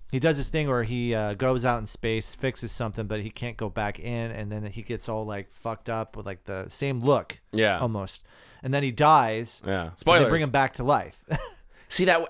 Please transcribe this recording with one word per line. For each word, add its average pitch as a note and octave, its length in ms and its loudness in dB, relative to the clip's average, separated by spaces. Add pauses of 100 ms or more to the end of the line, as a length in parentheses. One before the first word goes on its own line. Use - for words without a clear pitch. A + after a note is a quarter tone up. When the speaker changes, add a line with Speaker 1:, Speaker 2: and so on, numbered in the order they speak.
(100)
Speaker 1:
he C3+ 80 0
does D#3 180 4
this C#3 140 -4
thing D3+ 180 0
where B2 140 2
he, A#2+ 320 0
uh, G#2+ 180 0
goes B2+ 320 0
out B2 140 2
in G#2+ 80 -8
space, A2 480 -4
fixes B2 380 -4
something, A2 340 -4
but G#2+ 160 -4
he G#2+ 80 -8
can't A#2+ 260 -8
go G#2+ 140 -4
back G#2 280 -4
in, A#2 340 -4
and G#2+ 200 -8
then G#2+ 140 -6
he G#2 160 -10
gets A2 260 -8
all, A2 160 -4
like, G2+ 260 -8
fucked - 380 -10
up A2 260 -4
with, G#2+ 120 -10
like, F#2+ 180 -10
the F#2+ 240 -6
same C3+ 320 -4
look, B2 400 2 (120)
Speaker 2:
Yeah. G#2 260 4
Speaker 1:
almost, G#2+ 480 -4 (360)
and C3 120 -2
then C#3+ 80 0
he C3+ 80 0
dies. A#2+ 760 4
Speaker 2:
Yeah. F#2+ 200 0
Speaker 1:
And E2 140 -12
Speaker 2:
Spoilers. E3 260 6
Speaker 1:
they A#2 40 6
bring D#3+ 140 2
him C#3+ 80 0
back C3+ 240 2
to B2 100 -6
life. B2 460 0
<laughs> D3+ 80 0 (520)
Speaker 2:
See F#3 160 2
that, E3+ 240 4